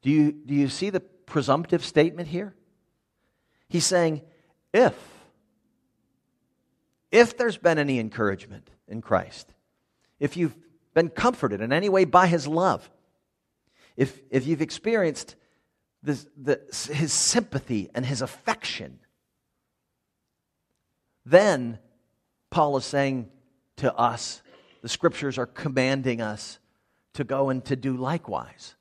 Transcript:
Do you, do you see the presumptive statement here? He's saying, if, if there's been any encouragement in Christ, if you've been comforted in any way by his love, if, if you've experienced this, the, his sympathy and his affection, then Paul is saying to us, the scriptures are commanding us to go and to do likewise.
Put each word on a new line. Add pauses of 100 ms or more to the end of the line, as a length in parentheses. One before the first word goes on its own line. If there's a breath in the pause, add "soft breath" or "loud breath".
Do
you,
do
you
see
the
presumptive
statement
here? (1120)
He's
saying, (500 soft breath)
if, (2250)
if
there's
been
any
encouragement (160)
in
Christ, (680)
if
you've (380)
been
comforted
in
any
way
by
his
love, (1040 soft breath)
if, (120)
if
you've
experienced (680)
this,
the, (320)
his
sympathy
and
his
affection, (2250)
then (720)
Paul
is
saying (460)
to
us, (380 soft breath)
the
scriptures
are
commanding
us (540)
to
go
and
to
do
likewise.